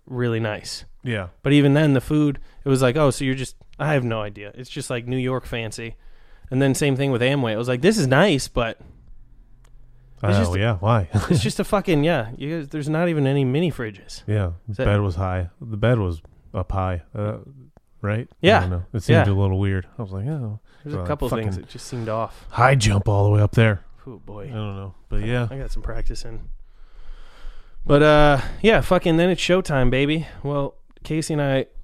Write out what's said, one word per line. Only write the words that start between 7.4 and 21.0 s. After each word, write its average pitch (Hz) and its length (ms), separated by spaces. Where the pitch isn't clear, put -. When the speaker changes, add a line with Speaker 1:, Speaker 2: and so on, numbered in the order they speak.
Speaker 1:
It 107 60
was 120 100
like, 123 120
"This 202 160
is 147 120
nice, 143 400
but 117 320
it's - 80
Speaker 2:
Oh, 101 60
Speaker 1:
just, 92 280
Speaker 2:
yeah, 107 200
why? 104 320
<laughs> - 40
Speaker 1:
it's 170 140
just 220 160
a 196 40
fucking," 180 380
yeah. 139 340
You 147 220
guys, 143 120
there's 151 180
not 160 200
even 151 200
any 139 160
mini 143 260
fridges. - 560
Speaker 2:
Yeah. 104 220
Speaker 1:
Is 101 100
Speaker 2:
The 131 60
Speaker 1:
that 110 100
Speaker 2:
bed 101 60
was 98 140
high. 92 360
The 113 160
bed 113 240
was 87 220
up - 200
high, 92 300
uh, 107 220
right? 107 260
Speaker 1:
Yeah. 190 180
Speaker 2:
I - 40
don't 90 80
know. 90 220
It 107 120
seemed - 240
Speaker 1:
Yeah. 101 40
Speaker 2:
a - 20
little 95 260
weird. 98 260
I 120 60
was 98 80
like, 95 160
"Oh." 123 320
Speaker 1:
There's 147 140
a - 20
Speaker 2:
Well, 90 80